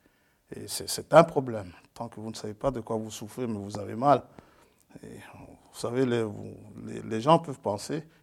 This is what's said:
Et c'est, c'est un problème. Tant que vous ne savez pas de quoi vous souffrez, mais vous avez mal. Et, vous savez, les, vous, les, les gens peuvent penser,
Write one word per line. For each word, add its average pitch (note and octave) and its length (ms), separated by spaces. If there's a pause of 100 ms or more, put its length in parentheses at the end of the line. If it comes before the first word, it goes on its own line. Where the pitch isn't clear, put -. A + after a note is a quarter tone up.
(520)
Et G#2 180
c'est, - 180
c'est - 260
un E3 120
problème. A#2 480 (200)
Tant A#2+ 140
que G#2+ 140
vous A2 80
ne A2 60
savez G#2+ 180
pas C#3 180
de B2+ 80
quoi A2+ 160
vous A2 160
souffrez, A#2 360
mais A2 120
vous G2+ 180
avez G2+ 180
mal. B2+ 280 (800)
Et, - 140 (560)
vous - 60
savez, B2 260
les, A#2+ 180
vous, G#2 320 (300)
les, A2 160
les A2 180
gens D3 180
peuvent D#3 220
penser, A#2+ 480 (160)